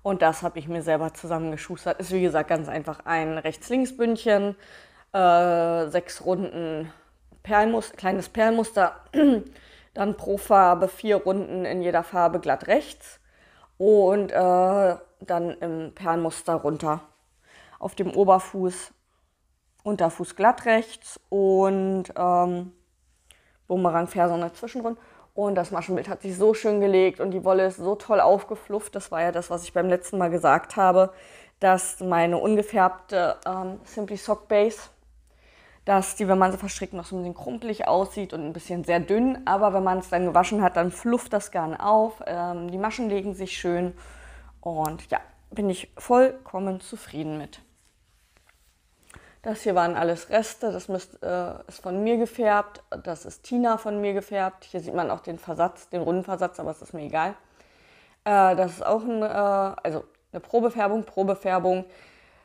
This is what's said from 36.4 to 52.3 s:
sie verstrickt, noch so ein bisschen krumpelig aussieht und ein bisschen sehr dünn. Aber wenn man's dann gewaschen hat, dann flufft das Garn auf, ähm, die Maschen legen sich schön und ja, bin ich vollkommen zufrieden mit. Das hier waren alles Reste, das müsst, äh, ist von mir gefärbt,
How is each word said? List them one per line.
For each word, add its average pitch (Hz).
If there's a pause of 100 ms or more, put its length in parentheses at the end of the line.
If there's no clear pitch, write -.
sie 190
verstrickt, 190
noch 170
so 190
ein 185
bisschen 175
krumpelig 233
aussieht 185
und 160
ein 156
bisschen 175
sehr 170
dünn. 233
Aber 196
wenn 190
man's 185
dann 180
gewaschen 180
hat, 180
dann 175
flufft 240
das 202
Garn 160
auf, 220
ähm, 175
die 185
Maschen 220
legen 202
sich 185
schön 175 (640)
und 160
ja, - (320)
bin 202
ich 185
vollkommen 220
zufrieden 156
mit. - (1800)
Das 214
hier 196
waren 175
alles 165
Reste, 220
das -
müsst, 185
äh, 180
ist -
von 190
mir 233
gefärbt, 214 (220)